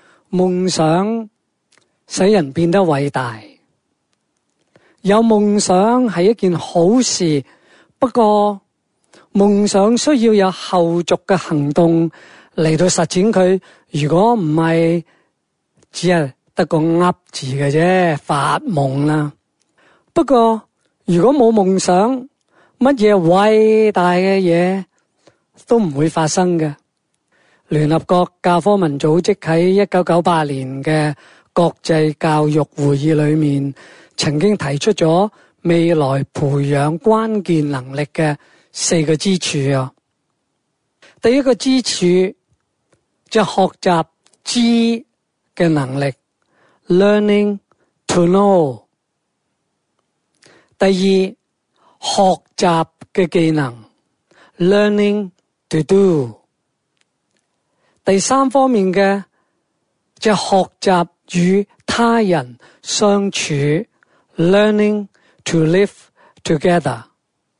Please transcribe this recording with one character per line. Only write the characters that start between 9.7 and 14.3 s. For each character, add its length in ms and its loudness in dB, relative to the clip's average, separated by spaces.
需 260 0
要 120 4
有 160 2
後 520 -2
續 220 0
嘅 120 0
行 360 -4
動 380 2
嚟 200 0
到 100 0
實 200 -2
踐 240 0
佢， 300 2
如 180 -4
果 260 2